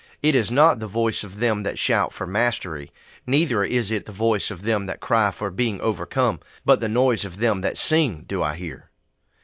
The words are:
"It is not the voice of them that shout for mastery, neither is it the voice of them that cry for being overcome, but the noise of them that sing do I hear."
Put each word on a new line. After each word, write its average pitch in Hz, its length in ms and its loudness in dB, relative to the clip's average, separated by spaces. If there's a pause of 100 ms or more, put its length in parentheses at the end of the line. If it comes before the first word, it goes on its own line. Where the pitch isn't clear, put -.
(240)
"It 147 100 4
is 113 160 2
not 139 300 4
the 107 80 -6
voice 110 360 0
of 98 160 -10
them 110 220 0
that 98 160 -4
shout 107 340 0
for - 140 -8
mastery, 92 640 -2 (360)
neither 127 360 2
is 110 280 0
it 107 160 -2
the 107 40 -10
voice 107 380 0
of 95 140 -6
them 104 240 0
that 92 120 -6
cry 110 300 2
for 98 220 -4
being 104 280 -2
overcome, 104 600 -2 (260)
but 135 140 6
the 107 100 -2
noise 117 340 2
of 92 140 -8
them 107 240 2
that 90 160 0
sing 135 500 2
do 92 140 -2
I 76 140 0
hear." 82 340 -8 (540)